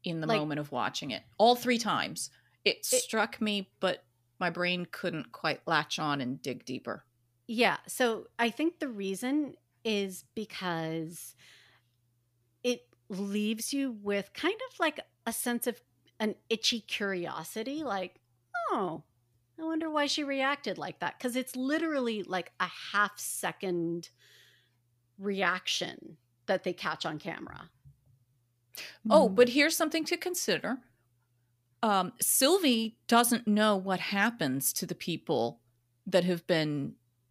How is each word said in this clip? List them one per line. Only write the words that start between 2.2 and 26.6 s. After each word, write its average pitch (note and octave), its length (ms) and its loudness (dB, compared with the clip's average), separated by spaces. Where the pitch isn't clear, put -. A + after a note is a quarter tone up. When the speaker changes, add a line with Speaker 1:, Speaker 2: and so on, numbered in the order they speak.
Speaker 1:
It - 140 2
Speaker 2:
It - 60 -20
Speaker 1:
struck A3+ 400 -2
me, G#3 380 -2
but F#3 260 -2
my F3+ 100 0
brain F3 360 -2
couldn't - 460 -6
quite - 360 -4
latch D#3 320 0
on C#3+ 220 0
and B2+ 200 -4
dig - 240 -6
deeper. B2+ 400 -8
Speaker 2:
Yeah, A3 300 2
so A#3 400 -2
I A#3 140 2
think D#4+ 280 -2
the D4 80 -4
reason A#3+ 680 -2
is G3+ 400 -2
because E3 1000 -6
it A#3+ 240 -2
leaves G#3 640 -4
you C#4 180 -2
with G3+ 420 -4
kind A4 260 -2
of, - 100 -10
like, D#4+ 200 0
a A3+ 80 -4
sense A#3+ 320 -2
of A#3 160 -2
an G#3+ 160 0
itchy A3+ 320 0
curiosity, G3 1000 -4
like, G3 360 -6
"Oh, F3+ 340 -2
I D#4+ 40 -12
wonder D#4+ 260 -2
why D4 180 0
she D4 160 -2
reacted C#4 540 -2
like - 220 -8
that," - 200 -6
'cause B3 160 -4
it's B3+ 200 -4
literally, C4 680 0
like, F3+ 360 -6
a F#3 80 -2
half - 520 -2
second E3+ 880 -4
reaction F#3 1000 -2
that F#3+ 180 0